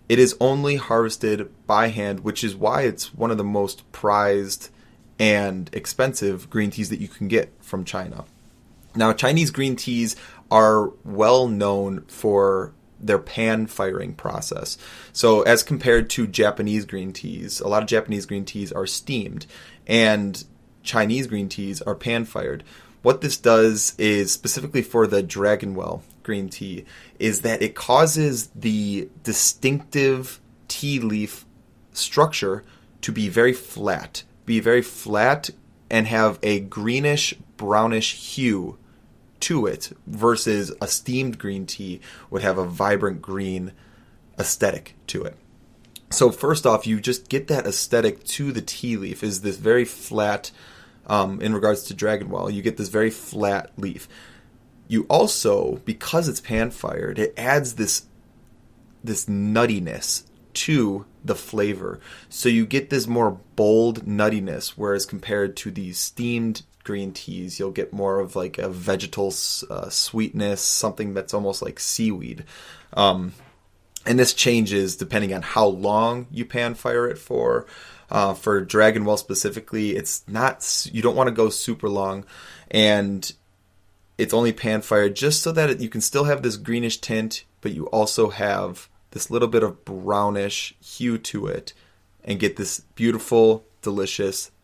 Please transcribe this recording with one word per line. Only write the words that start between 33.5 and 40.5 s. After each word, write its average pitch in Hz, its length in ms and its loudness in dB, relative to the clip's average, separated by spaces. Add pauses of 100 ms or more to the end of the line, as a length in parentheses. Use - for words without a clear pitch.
flat, - 720 -6 (200)
be 113 140 2
very 117 240 4
flat 117 680 0 (380)
and 110 200 2
have 110 340 2
a 104 160 2
greenish, 120 760 -2 (220)
brownish 110 800 0
hue 110 420 -2 (640)
to 139 260 0
it, - 380 -6
versus 107 760 0